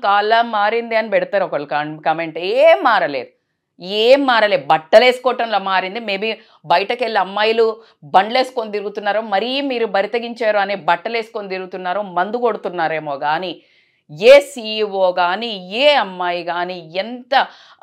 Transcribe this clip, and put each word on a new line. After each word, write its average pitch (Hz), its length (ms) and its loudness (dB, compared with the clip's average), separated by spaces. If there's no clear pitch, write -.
కాలం 214 480 2
మారింది" 226 440 -2
అని 220 140 0
పెడతారు 190 340 0
ఒకళ్ళు 156 240 -6
కాన్-, 151 340 -6
కామెంట్. 160 360 -4
ఏం 277 460 4
మారలేదు, 165 460 0
ఏం 226 420 4
మారలేదు. 214 400 2
బట్టలు 160 400 4
వేసుకోవటంలో 240 540 0
మారింది. 190 400 -2
Maybe 214 340 -4
బయటకెళ్ళి 214 540 0
అమ్మాయిలు 214 600 0
బండ్లు 190 340 2
వేసుకొని 247 340 -2
తిరుగుతున్నారో, 208 500 -4
మరీ 226 400 -2
మీరు 254 240 -2
బరితెగించారు 214 720 -2
అనే 202 180 -2
బట్టలు 226 420 -2
వేసుకొని 220 320 -10
తిరుగుతున్నారో, 185 520 -6
మందు 196 360 -4
కొడుతున్నారేమో 165 800 -4
కానీ, 156 440 -4
ఏ 262 180 10
సీఈఓ 214 720 -2
కానీ, 185 600 -2
ఏ 277 200 4
అమ్మాయి 180 500 -2
కానీ, 175 520 -6
ఎంత, 240 520 -2